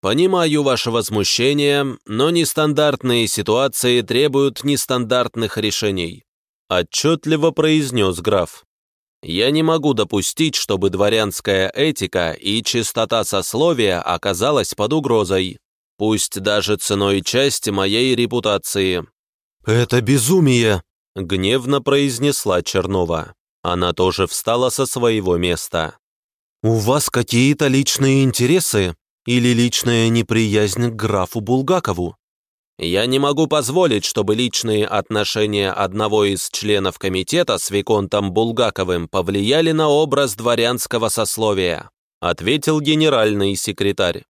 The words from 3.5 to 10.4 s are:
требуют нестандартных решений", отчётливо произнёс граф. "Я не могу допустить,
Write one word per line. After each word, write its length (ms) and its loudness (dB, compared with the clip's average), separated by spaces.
требуют 640 0
нестандартных 960 -2
решений", 680 -4
отчётливо 800 0
произнёс 680 0
граф. 460 -2
"Я 300 0
не 100 2
могу 320 2
допустить, 600 -2